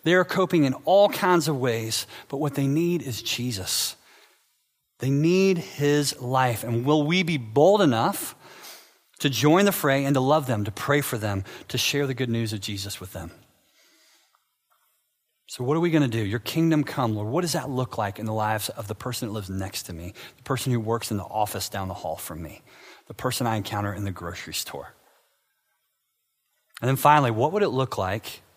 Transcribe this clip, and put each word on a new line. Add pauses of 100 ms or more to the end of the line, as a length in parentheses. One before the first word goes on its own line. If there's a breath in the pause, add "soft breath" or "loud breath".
They
are
coping
in (100)
all
kinds
of
ways, (220 loud breath)
but
what
they
need
is
Jesus. (1000 soft breath)
They
need
his
life.
And
will
we
be
bold
enough (840 loud breath)
to
join
the
fray
and
to
love
them,
to
pray
for
them, (240 loud breath)
to
share
the
good
news
of
Jesus
with
them? (2250 soft breath)
So
what
are
we
gonna
do?
"Your
kingdom
come,
Lord."
What
does
that
look
like
in
the
lives
of
the
person
that
lives
next
to
me, (240 loud breath)
the
person
who
works
in
the
office
down
the
hall
from
me, (460 loud breath)
the
person
I
encounter
in
the
grocery
store? (1900)
And
then
finally,
what
would
it
look
like (140)